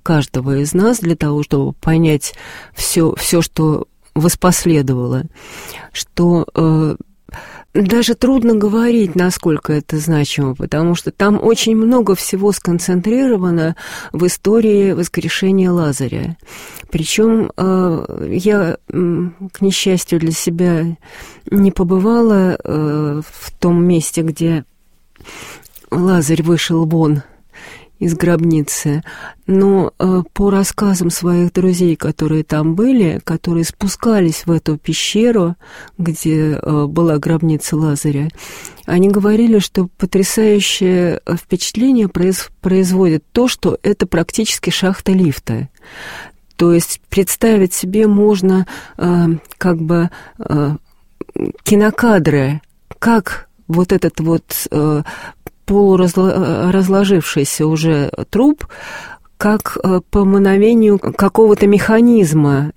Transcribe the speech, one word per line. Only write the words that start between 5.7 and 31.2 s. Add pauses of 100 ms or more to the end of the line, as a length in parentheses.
что,
э, (760)
даже
трудно
говорить,
насколько
это
значимо,
потому
что
там
очень
много
всего
сконцентрировано (360)
в
истории
воскрешения
Лазаря. (520)
Причем,
э,
я, (140)
м, (160)
к
несчастью
для
себя, (540)
не
побывала,
э,
в
том
месте,
где (1300)
Лазарь
вышел
вон (800)
из
гробницы. (440)
Но,
э, (120)
по
рассказам
своих